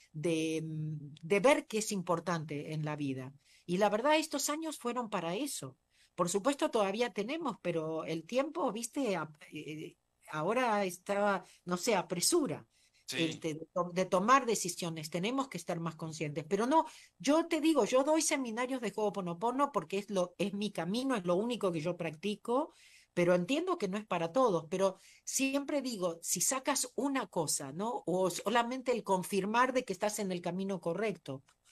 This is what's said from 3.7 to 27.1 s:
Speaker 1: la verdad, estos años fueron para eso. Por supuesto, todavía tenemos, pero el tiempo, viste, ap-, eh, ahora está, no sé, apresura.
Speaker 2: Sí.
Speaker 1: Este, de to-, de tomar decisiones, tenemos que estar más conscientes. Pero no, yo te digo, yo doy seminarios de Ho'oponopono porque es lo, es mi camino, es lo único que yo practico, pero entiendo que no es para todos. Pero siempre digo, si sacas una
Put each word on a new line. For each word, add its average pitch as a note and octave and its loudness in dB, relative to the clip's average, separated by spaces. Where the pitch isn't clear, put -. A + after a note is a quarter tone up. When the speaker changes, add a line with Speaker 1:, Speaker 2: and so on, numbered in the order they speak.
Speaker 1:
la G#3 4
verdad, B3 2
estos D4+ -2
años D#4 -6
fueron A#3+ -4
para E3+ -2
eso. A3+ -6
Por F3 2
supuesto, C#4 2
todavía A3 2
tenemos, B3+ -4
pero D#3+ -2
el D#3+ -4
tiempo, C#4+ -2
viste, A#3 -2
ap-, D#3 -6
eh, D3+ -10
ahora G#3 0
está, G3 0
no F3+ 0
sé, G#3+ 2
apresura. F3 0
Speaker 2:
Sí. D#3 -2
Speaker 1:
Este, D#3 -4
de - -12
to-, F3 -2
de F#3 0
tomar A3 4
decisiones, E3+ -4
tenemos B3 -2
que - -8
estar E3+ -6
más E3 -4
conscientes. D#3 -6
Pero D#3 0
no, F#3 6
yo D#4 4
te E4 0
digo, C#4+ 4
yo B3+ 4
doy D#4 4
seminarios B3+ -2
de G3+ -4
Ho'oponopono G#3 0
porque F#3+ -2
es G3+ -4
lo, F3+ 0
es G3 0
mi G3+ -4
camino, A#3 -2
es F3+ -2
lo F3 4
único G3+ 0
que E3 -2
yo E3+ -2
practico, G#3 -2
pero F3 6
entiendo D4 0
que G3+ -2
no F#3+ -2
es G#3+ -6
para E3 0
todos. G3+ 4
Pero F#3+ 2
siempre C#4 0
digo, F#3 -4
si - -2
sacas C4+ 0
una C4 0